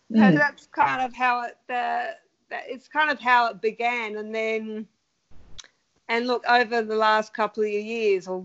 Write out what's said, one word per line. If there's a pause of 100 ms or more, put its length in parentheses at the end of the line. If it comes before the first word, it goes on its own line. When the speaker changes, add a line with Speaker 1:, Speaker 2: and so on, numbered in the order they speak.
(140)
Speaker 1:
so
Speaker 2:
Mm.
Speaker 1:
that's
kind
of
how
it, (100)
the, (360)
that,
it's
kind
of
how
it
began.
And
then, (1200)
and
look,
over
the
last
couple
of
years
or